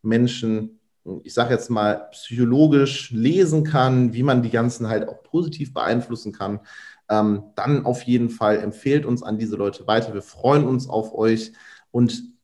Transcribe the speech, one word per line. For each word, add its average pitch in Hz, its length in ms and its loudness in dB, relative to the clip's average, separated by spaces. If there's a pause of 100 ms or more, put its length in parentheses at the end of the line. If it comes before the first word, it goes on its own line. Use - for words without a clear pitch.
Menschen, 110 760 0 (440)
ich - 100 -18
sag 120 180 0
jetzt 110 180 -2
mal, 104 420 0
psychologisch 135 1000 2
lesen 156 540 2
kann, 127 480 2
wie 120 100 -2
man 127 180 4
die 113 80 -2
ganzen 117 380 0
halt 110 200 -2
auch - 140 -14
positiv 151 520 -4
beeinflussen 110 580 -4
kann, 101 300 -6 (480)
ähm, 107 340 0 (120)
dann 135 300 0
auf 123 180 -4
jeden 120 260 0
Fall 104 300 0
empfehlt 139 460 -2
uns 123 160 -2
an 104 160 -6
diese 107 200 -6
Leute 101 280 -6
weiter. 113 280 0
Wir 98 80 -8
freuen 143 440 2
uns 127 240 -2
auf - 240 -4
euch 113 380 0 (400)
und 123 320 2 (200)